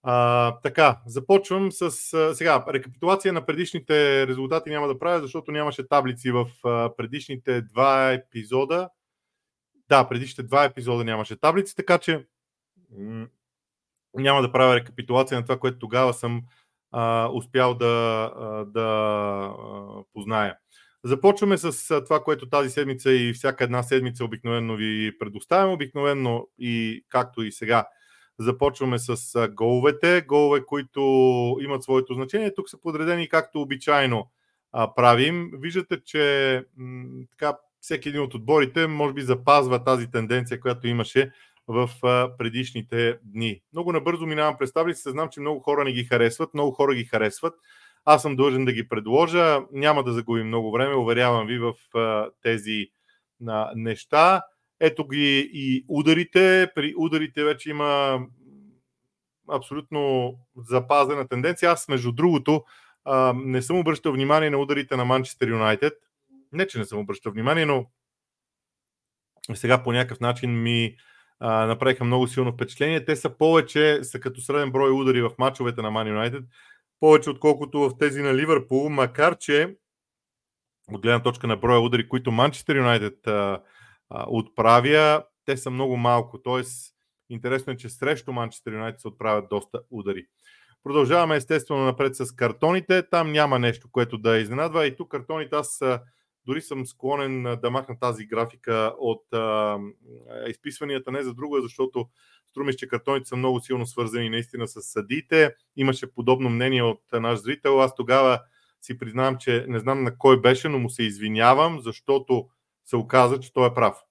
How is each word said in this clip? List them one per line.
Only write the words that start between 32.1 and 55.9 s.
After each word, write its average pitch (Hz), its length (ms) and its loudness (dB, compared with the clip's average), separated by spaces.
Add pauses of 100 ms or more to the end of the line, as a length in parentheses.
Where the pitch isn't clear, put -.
значение. 196 420 -4
Тук 196 140 -10
са - 120 -20
подредени 165 480 -4
както 160 320 -2
обичайно, 135 680 0 (400)
а, 113 240 -2
правим. 139 580 4
Виждате, 170 500 -6
че, 139 640 0 (120)
м, 127 280 -14 (260)
така, 147 260 -4 (220)
всеки 147 300 -8
един 143 120 -4
от 131 120 -6
отборите, 139 540 0
може 147 260 -2
би, 139 80 -8
запазва 127 600 4
тази 123 280 0
тенденция, 120 480 -2
която 120 280 -4
имаше 120 440 0 (360)
в, 123 220 -2 (140)
а, 123 340 0
предишните 117 840 -4
дни. 107 380 -8 (120)
Много 175 180 -6
набързо 165 340 -4
минавам 151 340 -2
през 131 140 -4
таблиците. 165 360 -4
Знам, 156 220 -6
че - 80 -18
много 143 200 -6
хора 143 240 0
не 135 100 -2
ги 120 100 -4
харесват. 117 500 0
Много 143 180 -2
хора 139 240 2
ги 117 80 -6
харесват. 113 500 -2 (520)
Аз 151 160 6
съм 143 140 -4
длъжен 131 300 2
да 123 80 0
ги 113 160 -8
предложа. 147 720 2 (100)
Няма 143 320 2
да 123 100 -2
загубим 113 340 -2
много 110 240 -2
време, 135 240 0
уверявам 117 520 0
ви 120 120 -6
в, 117 140 -4 (220)
а, 110 340 -2 (120)
тези, 107 460 -4 (600)
а, 110 280 -4
неща. 147 640 2 (380)
Ето 156 280 0
ги 139 460 0
и 131 340 -2
ударите. 175 880 4